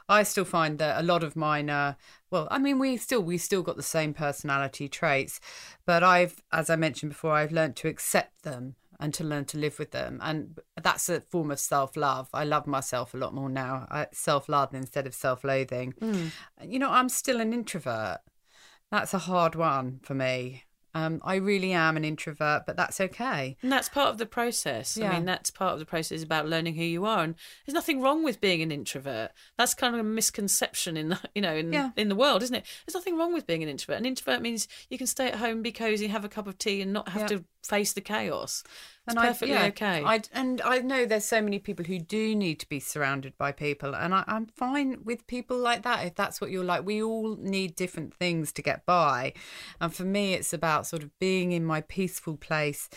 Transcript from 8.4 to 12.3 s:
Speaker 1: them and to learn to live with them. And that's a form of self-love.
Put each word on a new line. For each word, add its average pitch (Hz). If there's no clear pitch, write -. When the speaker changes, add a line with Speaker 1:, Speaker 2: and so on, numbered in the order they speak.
Speaker 1:
them 131
and 147
to 165
learn 147
to 156
live 147
with 151
them. 127
And 151
that's -
a 165
form 160
of 143
self-love. 139